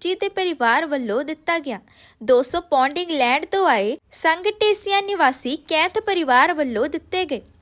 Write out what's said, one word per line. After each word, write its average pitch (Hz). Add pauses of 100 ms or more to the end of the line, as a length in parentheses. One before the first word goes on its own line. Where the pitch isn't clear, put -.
ਜੀ 370
ਦੇ 403
ਪਰਿਵਾਰ 320
ਵੱਲੋਂ 262
ਦਿੱਤਾ 311
ਗਿਆ। 269 (420)
ਦੋ 247
ਸੌ 330
ਪੌਂਡ 285
ਇੰਗਲੈਂਡ 302
ਤੋਂ 381
ਆਏ 226 (140)
ਸੰਘ 330
ਢੇਸੀਆਂ 415
ਨਿਵਾਸੀ 311
ਕੈਂਥ 339
ਪਰਿਵਾਰ 330
ਵੱਲੋਂ 277
ਦਿੱਤੇ 370
ਗਏ। 277 (220)